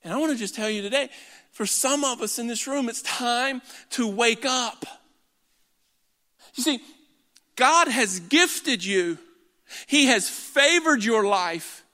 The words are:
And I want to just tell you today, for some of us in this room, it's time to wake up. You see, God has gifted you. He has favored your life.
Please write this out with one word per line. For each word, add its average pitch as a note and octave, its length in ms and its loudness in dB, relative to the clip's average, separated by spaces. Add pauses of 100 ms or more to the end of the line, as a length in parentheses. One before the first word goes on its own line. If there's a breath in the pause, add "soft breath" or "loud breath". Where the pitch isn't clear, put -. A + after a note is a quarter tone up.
And E3 100 -10
I A#3 60 -4
want D#4 140 0
to B3 60 -2
just G3+ 160 -6
tell G#3+ 140 -4
you G#3+ 140 -4
today, B3+ 260 -2 (440 loud breath)
for - 140 -6
some C#4+ 380 0
of B3 160 -2
us G#3+ 180 -4
in A#3 80 -4
this A#3 200 -6
room, C4+ 220 -2
it's A3+ 120 -8
time B3 640 -2 (280 loud breath)
to A#3+ 160 -2
wake A3+ 380 0
up. B3+ 400 -4 (1700 soft breath)
You B3+ 100 -4
see, C4+ 160 0 (760)
God D#4 320 6
has G#3+ 320 0
gifted B3 640 0
you. F3+ 340 -2 (680 loud breath)
He C#4+ 200 4
has A#3 220 2
favored D4+ 760 2
your A3 200 2
life. F3+ 680 -2